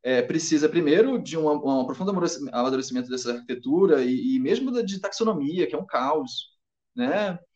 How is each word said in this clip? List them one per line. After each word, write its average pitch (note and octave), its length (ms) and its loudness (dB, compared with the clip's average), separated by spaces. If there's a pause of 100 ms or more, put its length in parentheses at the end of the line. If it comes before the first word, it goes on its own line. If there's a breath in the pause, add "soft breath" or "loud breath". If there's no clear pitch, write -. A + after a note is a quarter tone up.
é, B2 200 2
precisa D3+ 460 2
primeiro F3 540 4
de D3 160 -8
um, D3+ 120 2
um C3+ 360 0
profundo F#3 240 -4
amadureci-, E3+ 420 -2
amadurecimento B2+ 580 -2
dessa A#2+ 240 -4
arquitetura C3+ 680 2
e, C3 320 0
e B2+ 40 2
mesmo A#3+ 320 0
da, A#3+ 100 0
de G3 180 -4
taxonomia, F3+ 680 -2
que C3+ 80 -6
é C#3+ 40 -4
um F#3+ 80 -8
caos, C#3 640 -2 (440)
né? F3 440 -2 (160)